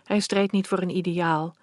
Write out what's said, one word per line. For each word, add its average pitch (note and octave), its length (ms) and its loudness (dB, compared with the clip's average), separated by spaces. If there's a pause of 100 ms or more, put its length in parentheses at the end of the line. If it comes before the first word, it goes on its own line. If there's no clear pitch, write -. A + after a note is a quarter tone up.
hij G#3 160 0
streed G3 320 0
niet G3 160 0
voor F#3+ 100 0
een F3+ 180 -2
ideaal. E3+ 680 0